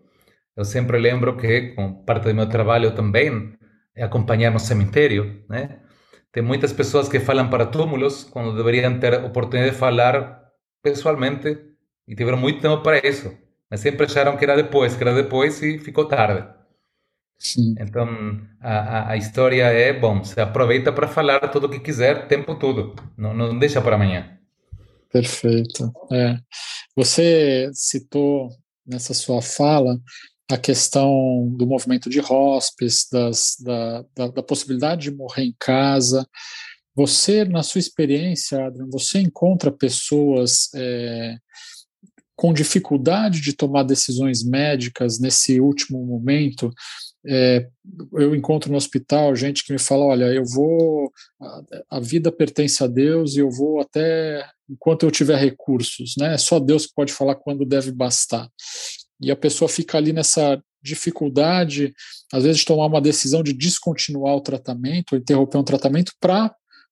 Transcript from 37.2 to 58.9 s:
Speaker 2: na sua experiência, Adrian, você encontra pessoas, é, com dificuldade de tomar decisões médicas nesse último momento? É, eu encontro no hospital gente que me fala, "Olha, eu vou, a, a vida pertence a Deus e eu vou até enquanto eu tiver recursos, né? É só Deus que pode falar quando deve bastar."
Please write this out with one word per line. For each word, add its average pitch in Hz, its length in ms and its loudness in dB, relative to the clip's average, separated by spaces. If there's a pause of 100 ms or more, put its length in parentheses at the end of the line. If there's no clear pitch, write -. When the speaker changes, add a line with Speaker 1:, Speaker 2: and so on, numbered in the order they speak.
Speaker 2:
na 170 180 0
sua - 160 -4
experiência, 147 840 -2
Adrian, 131 260 -10
você 135 280 -2
encontra 175 520 2
pessoas, 135 1040 2
é, 120 640 -6 (1000)
com 170 160 2
dificuldade 160 880 0
de 143 140 -2
tomar 139 300 0
decisões 131 600 0
médicas 123 760 -2
nesse 131 420 2
último 139 440 0
momento? 123 680 -2 (540)
É, 127 440 2 (460)
eu 147 200 4
encontro 147 340 0
no 143 60 0
hospital 139 580 0
gente 139 300 -2
que - 80 -12
me 135 80 -2
fala, 139 240 2
"Olha, 127 220 4
eu 127 180 2
vou, 151 640 2 (320)
a, 143 560 -16
a - 40 -4
vida 156 320 0
pertence 147 500 0
a 127 40 2
Deus 143 480 2
e 143 40 2
eu 139 100 2
vou 147 300 0
até 156 640 -2 (240)
enquanto 156 340 0
eu 156 80 4
tiver 147 260 2
recursos, 127 800 -2
né? 156 140 0
É 143 40 0
só 160 220 0
Deus 147 260 2
que - 80 -18
pode 143 200 -2
falar 139 220 0
quando 139 300 -6
deve 131 280 -2
bastar." 120 560 -2 (720)